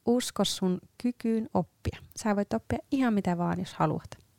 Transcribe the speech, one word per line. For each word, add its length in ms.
usko 400
sun 340
kykyyn 500
oppia. 440
Sä 120
voit 180
oppia 260
ihan 220
mitä 240
vaan, 220
jos 140
haluat. 360